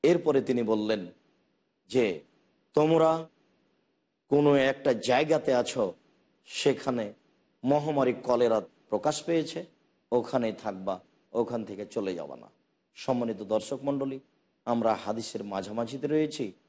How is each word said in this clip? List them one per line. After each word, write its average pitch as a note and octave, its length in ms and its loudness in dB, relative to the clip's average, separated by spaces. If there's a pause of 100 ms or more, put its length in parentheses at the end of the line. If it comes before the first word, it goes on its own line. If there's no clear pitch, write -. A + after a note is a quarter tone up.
এরপরে D#3+ 380 4
তিনি A#2+ 220 0
বললেন G#2+ 440 0 (800)
যে, G#2+ 320 0 (540)
"তোমরা D#3+ 560 4 (1000)
কোনো C#3+ 260 6
একটা C3+ 380 2
জায়গাতে C#3 600 2
আছো, A#2+ 400 0 (520)
সেখানে A#2+ 680 -2 (500)
মহামারী C#3+ 500 2
কলেরা A#2+ 480 2 (280)
প্রকাশ C#3+ 340 -2
পেয়েছে, E3 420 -2 (460)
ওখানেই A#2+ 420 0
থাকবা, F#2+ 460 -6 (340)
ওখান A2+ 320 -2
থেকে G2+ 200 -10
চলে F#2+ 300 -4
যাবা C#2+ 200 -10
না।" A1+ 120 -20 (480)
সম্মানিত A2+ 480 -4
দর্শক A2 400 -2
মণ্ডলী, C3+ 360 -4 (460)
আমরা A2+ 300 2
হাদিসের G#2+ 480 -6
মাঝামাঝিতে A2 640 -6
রয়েছি D3+ 440 -2 (180)